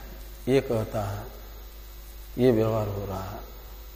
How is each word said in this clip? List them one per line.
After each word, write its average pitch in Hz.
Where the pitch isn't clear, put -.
ये 131
कहता 110
है, 101
ये 127
व्यवहार 110
हो 101
रहा 95
है। 98